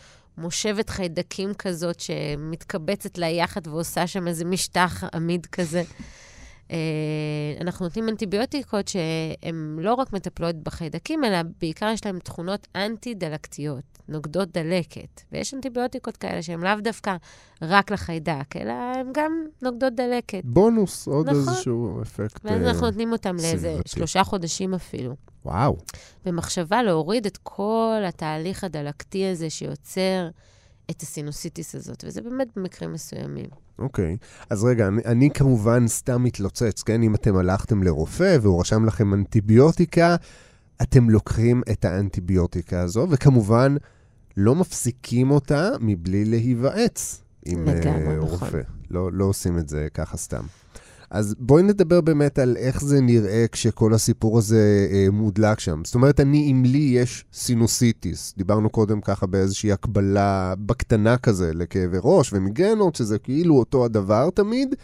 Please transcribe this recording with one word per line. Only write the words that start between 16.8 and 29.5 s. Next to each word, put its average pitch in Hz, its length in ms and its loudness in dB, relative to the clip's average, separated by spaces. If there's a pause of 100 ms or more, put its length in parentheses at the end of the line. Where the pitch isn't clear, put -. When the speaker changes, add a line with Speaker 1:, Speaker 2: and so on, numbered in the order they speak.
Speaker 1:
דווקא 214 320 -4 (460)
רק 196 300 2
לחיידק, 160 640 -6
אלא 220 160 -8
הן 247 420 -8
גם 311 320 -2 (160)
נוגדות 254 340 -2
דלקת. 240 480 -4
Speaker 2:
בונוס, 196 640 2
עוד 151 220 0
Speaker 1:
נכון. 285 100 2
Speaker 2:
איזשהו 117 640 -2
אפקט, 107 440 -8
Speaker 1:
ואז 202 160 0
Speaker 2:
אה, - 60 2
Speaker 1:
אנחנו 202 200 0
נותנים 226 240 -4
אותם 202 240 -4
לאיזה 165 360 -2
Speaker 2:
סביבתי. - 180 -6
Speaker 1:
שלושה 175 340 -2
חודשים 185 500 -4
אפילו. 127 420 -8 (300)
Speaker 2:
וואו. 101 320 0 (480)
Speaker 1:
במחשבה 180 580 -2
להוריד 190 420 0
את 190 180 -8
כל 220 640 -2
התהליך 160 560 -6
הדלקתי 160 640 -6
הזה 165 220 -4
שיוצר 180 800 -4 (640)